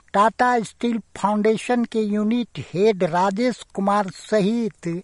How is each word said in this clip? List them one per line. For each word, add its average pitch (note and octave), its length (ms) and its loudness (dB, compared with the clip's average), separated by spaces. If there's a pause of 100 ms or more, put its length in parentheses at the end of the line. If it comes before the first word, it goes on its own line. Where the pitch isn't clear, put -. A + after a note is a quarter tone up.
(140)
टाटा A#3 460 2
स्टील A#3 380 -4 (180)
फाउंडेशन A3 680 0
के A3+ 180 -4
यूनिट G#3+ 640 -2
हेड F#3+ 380 2
राजेश G3 580 0 (120)
कुमार G3+ 360 0
सहित G#3+ 800 -2 (160)